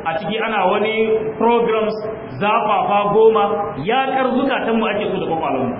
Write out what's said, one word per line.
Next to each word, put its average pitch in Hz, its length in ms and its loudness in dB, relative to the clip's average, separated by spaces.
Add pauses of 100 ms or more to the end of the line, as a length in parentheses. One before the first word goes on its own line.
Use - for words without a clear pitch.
a 165 160 -2
ciki 202 240 -6
ana 208 240 0
wani 214 260 0 (440)
programs 220 580 2 (400)
zafafa 202 640 0 (160)
goma, 220 280 6 (360)
yakar 262 560 0
zukatanmu 226 480 0
ake 202 240 -2
so 185 120 -2
da - 60 -4
kwakwalonmu. 135 540 -2